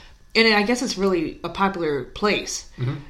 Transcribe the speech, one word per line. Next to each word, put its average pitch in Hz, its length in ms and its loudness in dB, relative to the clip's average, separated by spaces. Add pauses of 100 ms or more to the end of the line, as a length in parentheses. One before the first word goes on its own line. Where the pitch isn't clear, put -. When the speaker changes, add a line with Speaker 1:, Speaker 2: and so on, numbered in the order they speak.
(360)
Speaker 1:
And 226 180 6
I 214 100 4
guess 247 180 0
it's 220 160 -4
really 185 460 0
a 170 60 -4
popular 170 560 -2
place. - 720 -2
Speaker 2:
Mm-hmm. 127 180 -2 (140)